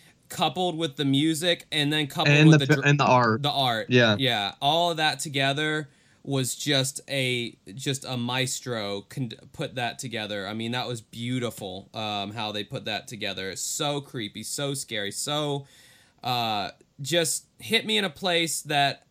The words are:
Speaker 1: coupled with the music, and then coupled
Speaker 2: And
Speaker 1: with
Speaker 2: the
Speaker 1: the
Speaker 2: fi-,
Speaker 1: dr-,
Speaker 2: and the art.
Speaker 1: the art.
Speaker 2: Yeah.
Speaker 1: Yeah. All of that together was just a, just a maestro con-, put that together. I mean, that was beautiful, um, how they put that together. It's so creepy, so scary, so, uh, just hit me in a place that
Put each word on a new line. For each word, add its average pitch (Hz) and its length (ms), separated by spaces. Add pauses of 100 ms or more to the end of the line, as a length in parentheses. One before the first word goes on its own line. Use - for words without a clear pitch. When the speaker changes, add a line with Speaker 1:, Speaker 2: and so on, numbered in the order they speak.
(280)
Speaker 1:
coupled 175 480
with 160 200
the 151 80
music, 156 680
and 147 220
then 151 140
coupled 147 300
Speaker 2:
And 156 120
Speaker 1:
with 156 120
Speaker 2:
the 135 60
Speaker 1:
the 147 80
Speaker 2:
fi-, 135 80
Speaker 1:
dr-, 143 40
Speaker 2:
and 143 140
the 127 60
art. 120 360
Speaker 1:
the 147 80
art. 117 400
Speaker 2:
Yeah. 120 280
Speaker 1:
Yeah. 117 420
All 165 300
of 165 60
that 151 240
together 147 680 (360)
was 135 300
just 135 540
a, 127 480 (180)
just 135 300
a 127 120
maestro 120 920
con-, 127 240 (220)
put - 220
that 120 220
together. 104 480
I 104 60
mean, 113 200
that 123 140
was 120 140
beautiful, 113 920
um, 104 380
how 107 200
they 104 120
put 104 200
that 104 240
together. 98 420
It's 85 120
so 143 400
creepy, 110 400
so 143 320
scary, 107 380
so, 143 540 (560)
uh, 113 500 (280)
just 160 460 (140)
hit 220 260
me 214 100
in 202 80
a 185 60
place 170 520
that 143 480